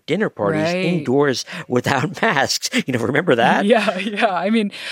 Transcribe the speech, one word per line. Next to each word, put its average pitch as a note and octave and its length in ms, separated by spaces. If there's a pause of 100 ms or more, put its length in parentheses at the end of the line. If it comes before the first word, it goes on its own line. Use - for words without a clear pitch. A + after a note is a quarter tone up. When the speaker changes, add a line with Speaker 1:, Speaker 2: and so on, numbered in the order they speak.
Speaker 1:
dinner F#3+ 240
parties G2+ 360 (100)
Speaker 2:
Right. F#3 100
Speaker 1:
indoors C#3+ 640 (220)
without C3 540
<laughs> - 0
masks. D#3 460 (180)
You C3+ 60
know, B2 80
remember C#3+ 340
that? C3 300
Speaker 2:
Yeah, G#3 320
yeah. G#3 380
I F3+ 160
mean, G#3+ 220 (200)